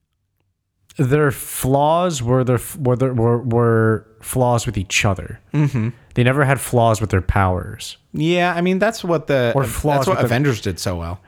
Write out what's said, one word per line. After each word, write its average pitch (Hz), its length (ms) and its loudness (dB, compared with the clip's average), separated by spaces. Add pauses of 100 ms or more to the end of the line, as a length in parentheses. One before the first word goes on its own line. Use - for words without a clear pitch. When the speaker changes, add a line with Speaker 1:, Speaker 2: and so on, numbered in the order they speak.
(960)
Speaker 1:
their 147 340 2
flaws 147 920 0
were 127 200 2
their 123 140 2
f-, - 220 -6
were 123 180 0
their, 127 160 0
were, 120 300 2
were 113 640 2 (140)
flaws 123 460 0
with 117 100 -4
each 104 280 -2
other. - 340 -4 (140)
Speaker 2:
Mm-hmm. 135 380 0 (240)
Speaker 1:
They 123 100 4
never 135 200 2
had 131 160 2
flaws 113 400 2
with 104 100 -2
their 95 100 2
powers. 92 800 -2 (140)
Speaker 2:
Yeah, 175 440 0
I 170 60 -2
mean, 185 180 0
that's 214 240 -2
what 165 240 -2
the, 123 260 2
Speaker 1:
Or 135 100 2
Speaker 2:
that's 113 100 -6
Speaker 1:
flaws 143 320 0
Speaker 2:
what 143 80 2
Speaker 1:
with - 60 -4
the 127 40 2
Speaker 2:
Avengers 123 360 0
did 92 200 -6
so 92 160 -4
well. 85 320 -8